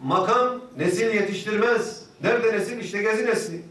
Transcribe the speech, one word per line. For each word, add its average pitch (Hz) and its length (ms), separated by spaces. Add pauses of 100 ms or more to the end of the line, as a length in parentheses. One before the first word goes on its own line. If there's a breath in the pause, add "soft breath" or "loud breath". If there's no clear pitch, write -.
Makam 226 600 (160)
nesil 196 360
yetiştirmez. 214 920 (180)
Nerede 226 300
nesil? 208 260
İşte 208 220
Gezi 220 240
nesli. 175 460